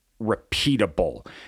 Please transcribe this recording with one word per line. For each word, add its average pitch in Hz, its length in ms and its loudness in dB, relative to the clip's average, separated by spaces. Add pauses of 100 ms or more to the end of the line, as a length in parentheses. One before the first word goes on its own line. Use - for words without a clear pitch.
(200)
repeatable. 104 1080 0 (220)